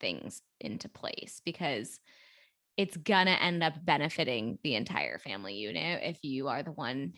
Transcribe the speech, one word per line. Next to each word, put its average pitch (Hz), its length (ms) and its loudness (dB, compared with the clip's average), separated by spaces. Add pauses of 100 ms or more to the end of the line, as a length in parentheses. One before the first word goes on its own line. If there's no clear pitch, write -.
things - 400 -4 (180)
into - 300 -6
place, - 560 -10
because 147 540 -4 (760)
it's 196 220 2
gonna 185 340 6
end 175 320 4
up 160 100 4 (100)
benefiting 147 800 2
the 135 120 2
entire 73 440 -2
family 196 360 -8
unit 175 480 -2
if 160 180 -4
you 135 280 -2
are 127 120 -2
the 160 120 -6
one 135 440 -4